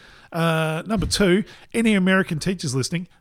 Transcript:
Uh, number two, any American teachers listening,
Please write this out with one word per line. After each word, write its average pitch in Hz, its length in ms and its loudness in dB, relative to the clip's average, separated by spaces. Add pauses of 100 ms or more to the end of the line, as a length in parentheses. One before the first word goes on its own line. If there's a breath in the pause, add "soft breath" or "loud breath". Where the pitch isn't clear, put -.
(320 loud breath)
Uh, 160 540 -2
number 190 200 -2
two, 196 380 2 (280 loud breath)
any 226 220 2
American 185 460 2
teachers 170 340 -4
listening, 170 320 -4 (140 soft breath)